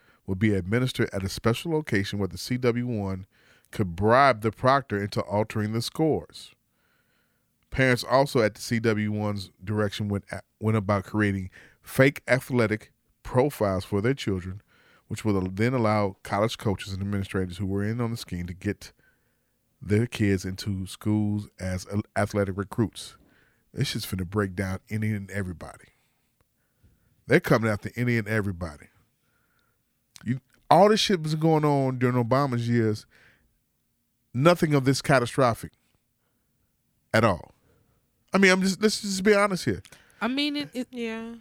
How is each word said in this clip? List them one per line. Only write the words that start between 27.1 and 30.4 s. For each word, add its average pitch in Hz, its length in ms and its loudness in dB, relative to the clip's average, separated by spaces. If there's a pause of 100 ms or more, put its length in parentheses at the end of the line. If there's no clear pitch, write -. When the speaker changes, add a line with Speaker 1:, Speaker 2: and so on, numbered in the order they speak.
Speaker 1:
They're 131 100 6
coming 113 320 2
after 104 240 -4
any 120 240 0
and 110 80 -4
everybody. 92 600 -4 (1400)
You, 127 160 -2 (280)